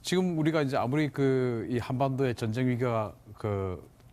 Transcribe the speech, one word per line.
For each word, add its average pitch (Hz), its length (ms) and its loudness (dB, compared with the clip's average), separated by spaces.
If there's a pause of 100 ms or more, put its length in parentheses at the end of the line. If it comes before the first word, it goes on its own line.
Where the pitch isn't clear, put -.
지금 180 360 2
우리가 156 240 2
이제 135 140 0
아무리 135 340 2
그 127 600 2
이 120 80 0
한반도의 131 560 0
전쟁 117 320 -2
위기가 117 460 0 (260)
그 98 500 -4 (240)